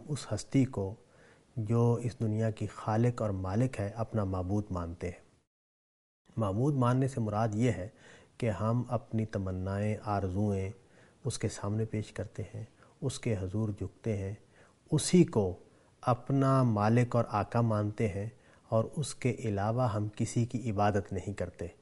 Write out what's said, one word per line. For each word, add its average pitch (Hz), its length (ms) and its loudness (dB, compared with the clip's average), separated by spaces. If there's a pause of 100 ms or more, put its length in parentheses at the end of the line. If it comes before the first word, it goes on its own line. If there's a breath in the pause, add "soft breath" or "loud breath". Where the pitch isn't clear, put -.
اس 147 260 -6
ہستی 127 320 0
کو 101 300 -6 (640 soft breath)
جو 117 460 4
اس 110 160 -6
دنیا 110 320 0
کی 104 240 -6
خالق 120 460 0
اور 107 80 0
مالک 98 500 -2
ہے 101 160 -2
اپنا 113 280 -2
معبود 95 480 0
مانتے 87 360 -6
ہیں۔ - 120 -8 (1160)
معبود 117 380 0
ماننے 127 320 4
سے 127 140 -4
مراد 107 320 0
یہ 117 180 2
ہے 90 160 -4 (500 loud breath)
کہ 117 120 0
ہم 110 380 0
اپنی 113 380 -2
تمنائیں، 98 760 -2
آرزوئیں 98 680 0 (560 soft breath)
اس - 140 -6
کے 117 80 -2
سامنے 107 380 -2
پیش 107 260 -6
کرتے - 320 -8 (120)
ہیں، 110 80 -10 (380 soft breath)
اس 131 180 -4
کے 113 200 0
حضور 101 300 -2
جھکتے 101 480 -6
ہیں، 98 160 -4 (580 soft breath)
اسی 165 320 6
کو 92 340 2 (440 soft breath)
اپنا 135 640 4
مالک 117 520 4
اور 117 140 4
آقا 110 320 2
مانتے 107 460 0
ہیں 98 220 -4 (400 soft breath)
اور 113 140 4 (120)
اس - 200 -4
کے 120 240 0
علاوہ 110 560 0
ہم 107 200 0
کسی 117 300 0
کی 117 260 -4
عبادت 101 420 2
نہیں 98 200 -6
کرتے۔ 87 340 -6 (140)